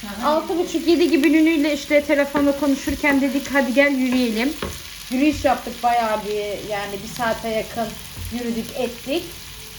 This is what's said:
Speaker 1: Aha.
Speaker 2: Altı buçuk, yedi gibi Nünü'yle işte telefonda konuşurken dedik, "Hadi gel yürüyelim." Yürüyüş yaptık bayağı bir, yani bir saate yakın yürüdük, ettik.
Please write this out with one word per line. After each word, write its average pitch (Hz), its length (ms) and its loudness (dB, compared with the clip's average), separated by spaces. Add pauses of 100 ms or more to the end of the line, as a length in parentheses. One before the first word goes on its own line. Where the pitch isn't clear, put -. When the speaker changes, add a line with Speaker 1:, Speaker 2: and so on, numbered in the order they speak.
Speaker 1:
Aha. 214 220 -4
Speaker 2:
Altı 320 280 0
buçuk, 339 300 -2
yedi 320 220 6
gibi 285 240 4
Nünü'yle 311 400 4
işte 294 300 2
telefonda 285 560 2
konuşurken 277 600 2
dedik, 269 320 0
"Hadi 262 200 2
gel 285 180 6
yürüyelim." 254 600 0 (580)
Yürüyüş 277 340 2
yaptık 240 380 -2
bayağı 233 420 2
bir, 208 440 -4
yani 202 240 -6 (100)
bir 226 140 -10
saate 226 320 -2
yakın 220 380 -4 (460)
yürüdük, 233 320 -4 (100)
ettik. 262 480 -4 (560)